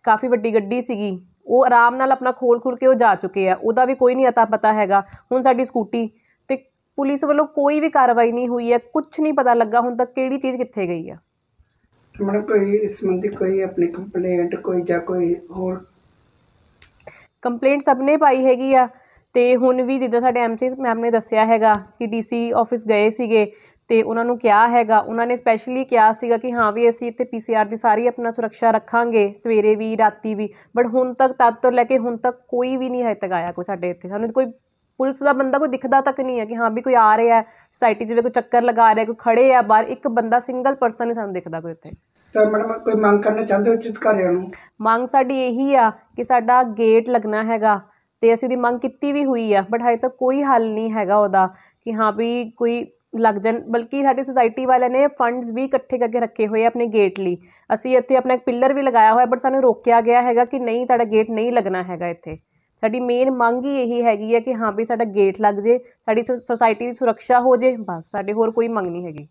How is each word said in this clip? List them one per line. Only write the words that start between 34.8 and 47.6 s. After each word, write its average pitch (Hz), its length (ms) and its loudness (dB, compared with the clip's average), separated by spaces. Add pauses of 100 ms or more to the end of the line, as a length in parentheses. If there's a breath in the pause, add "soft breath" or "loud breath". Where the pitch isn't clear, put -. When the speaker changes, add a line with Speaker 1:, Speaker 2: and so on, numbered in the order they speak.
Speaker 1:
ਪੁਲਿਸ 269 240 -4
ਦਾ 285 100 2
ਬੰਦਾ 262 260 0
ਕੋਈ 302 100 0
ਦਿਖਦਾ 262 320 0
ਤੱਕ 269 200 -4
ਨਹੀਂ 254 200 -4
ਹੈ 220 40 -4
ਕਿ 220 120 -10
ਹਾਂ 226 140 0
ਵੀ 226 120 -6
ਕੋਈ 254 120 0
ਆ 220 220 6
ਰਿਹਾ 233 200 4
ਹੈ 220 60 4
ਸੁਸਾਇਟੀ 220 600 -4
'ਚ, 214 40 -8
ਜਿਵੇਂ 233 140 0
ਕੋਈ 240 80 -2
ਚੱਕਰ 240 320 0
ਲਗਾ 226 320 4
ਰਿਹਾ, 220 100 0
ਕੋਈ 226 140 -6
ਖੜੇ 247 360 4
ਆ 240 80 6
ਬਾਹਰ, 214 220 4
ਇੱਕ - 240 -6
ਬੰਦਾ 226 300 0
ਸਿੰਗਲ 254 360 -2
ਪਰਸਨ 233 340 -2
ਹੀ 233 60 -4
ਸਾਨੂੰ 214 180 -8
ਦਿਖਦਾ 170 280 -8
ਕੋਈ 165 120 -12
ਇੱਥੇ। 160 180 -18 (440)
Speaker 2:
ਤਾਂ 214 160 4
ਮੈਡਮ, 214 220 -2
ਕੋਈ 220 220 -2
ਮੰਗ 202 280 4
ਕਰਨਾ 214 200 0
ਚਾਹੁੰਦੇ 208 280 0
ਹੋ 226 40 4
ਉੱਚ 226 140 -4
ਅਧਿਕਾਰੀਆਂ 208 440 0
ਨੂੰ? 185 180 -4 (300 loud breath)
Speaker 1:
ਮੰਗ 226 260 0
ਸਾਡੀ 262 400 0
ਇਹੀ 262 280 0
ਆ 233 160 4
ਕਿ - 340 -12
ਸਾਡਾ 247 380 2
ਗੇਟ 226 460 2
ਲੱਗਣਾ 214 340 -2
ਹੈਗਾ, 220 380 0 (400 soft breath)